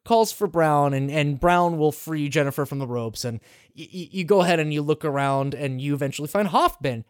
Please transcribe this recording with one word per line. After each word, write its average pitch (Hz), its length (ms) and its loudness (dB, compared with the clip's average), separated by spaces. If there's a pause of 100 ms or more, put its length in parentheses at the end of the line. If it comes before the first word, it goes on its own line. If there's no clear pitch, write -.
calls 226 280 2
for 214 140 -2
Brown 151 480 2
and, 135 160 -2
and 147 300 0
Brown 175 380 4
will 151 140 2
free 151 360 -6
Jennifer 139 380 0
from 139 120 -8
the 135 80 -6
ropes. 120 380 -6
And 113 160 -6 (360)
y-, 156 160 -16
y-, 180 200 -10
you 185 120 -4
go 190 180 6
ahead 170 180 4
and 151 140 0
you 151 80 0
look 151 220 0
around 139 500 0
and 131 260 -4
you 143 140 -2
eventually 143 340 -4
find 202 200 0
Hoffman. 143 600 0